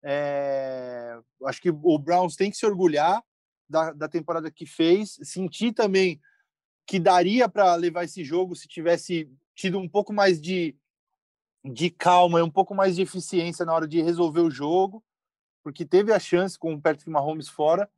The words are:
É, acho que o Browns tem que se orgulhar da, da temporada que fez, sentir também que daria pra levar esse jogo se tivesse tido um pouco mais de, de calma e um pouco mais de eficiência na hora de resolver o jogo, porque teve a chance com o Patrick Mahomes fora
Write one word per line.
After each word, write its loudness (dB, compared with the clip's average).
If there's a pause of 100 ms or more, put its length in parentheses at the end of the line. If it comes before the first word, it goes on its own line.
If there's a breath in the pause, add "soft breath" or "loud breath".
É, -4 (260)
acho -6
que 0
o 2
Browns 0
tem 0
que -14
se -6
orgulhar 2 (460)
da, 0
da -8
temporada -6
que -18
fez, 0
sentir -4
também 2 (680)
que -2
daria 4
pra 4
levar -2
esse -12
jogo -2
se -18
tivesse -2 (240)
tido -4
um -6
pouco -2
mais 2
de, -4 (880)
de -4
calma 4
e 4
um 0
pouco -2
mais 0
de 0
eficiência -4
na -2
hora -2
de -2
resolver 0
o 4
jogo, -2 (580)
porque -10
teve 4
a 4
chance 0
com -6
o -8
Patrick -2
Mahomes -2
fora 0